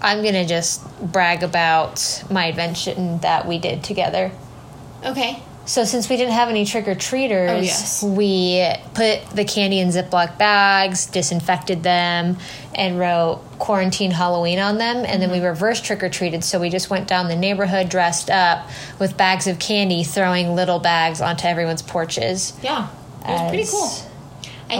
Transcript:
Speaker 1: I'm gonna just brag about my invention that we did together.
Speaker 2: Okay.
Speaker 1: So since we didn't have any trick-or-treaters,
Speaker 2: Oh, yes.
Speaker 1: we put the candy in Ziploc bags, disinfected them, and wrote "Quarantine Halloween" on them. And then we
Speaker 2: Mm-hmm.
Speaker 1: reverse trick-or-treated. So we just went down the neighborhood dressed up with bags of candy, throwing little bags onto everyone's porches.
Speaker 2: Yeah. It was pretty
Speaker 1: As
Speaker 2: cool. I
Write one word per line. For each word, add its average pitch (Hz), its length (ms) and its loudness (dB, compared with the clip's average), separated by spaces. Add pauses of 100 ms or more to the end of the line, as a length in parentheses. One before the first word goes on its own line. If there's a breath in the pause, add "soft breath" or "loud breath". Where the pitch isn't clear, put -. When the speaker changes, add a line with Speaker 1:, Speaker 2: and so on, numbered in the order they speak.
Speaker 1:
I'm 214 240 2
gonna 190 220 2
just 170 360 0 (180)
brag 175 420 2
about 165 880 2
my 185 160 2
invention 170 720 -2
that 165 260 2
we 170 120 -2
did 170 260 -4
together. 185 480 -2 (720)
Speaker 2:
Okay. 254 380 -4 (240)
Speaker 1:
So - 180 2
since 226 240 -2
we 254 80 2
didn't 247 180 2
have 240 140 4
any 214 160 2
trick-or-treaters, 208 840 0
Speaker 2:
Oh, 175 100 2
yes. 185 440 -2
Speaker 1:
we 185 680 2 (220)
put 214 400 0
the 202 100 0
candy 196 360 0
in 180 80 4
Ziploc 175 500 2
bags, 196 680 4
disinfected 180 760 -2
them, 175 540 2 (360 loud breath)
and 180 280 -2
wrote 170 420 2 (160)
"Quarantine 190 540 0
Halloween" 175 480 2
on 208 180 0
them. 233 260 0
And 190 160 0
then 180 120 2
we 180 60 0
Speaker 2:
Mm-hmm. 175 80 0
Speaker 1:
reverse 190 340 0
trick-or-treated. 175 640 -2
So 185 160 0
we 175 100 -2
just 185 180 -2
went 190 200 -2
down 180 180 2
the 170 80 -2
neighborhood 190 540 0
dressed 175 420 0
up 175 380 4 (320 loud breath)
with 190 160 0
bags 190 320 4
of 175 100 -2
candy, 196 460 0
throwing 180 500 2
little 180 240 2
bags 165 420 2
onto 170 280 0
everyone's 165 340 0
porches. 175 680 -4 (100)
Speaker 2:
Yeah. 254 240 -2 (380)
It - 80 -4
was 170 160 -2
pretty 370 160 -2
Speaker 1:
As - 80 -6
Speaker 2:
cool. 381 180 0 (800 loud breath)
I - 100 -4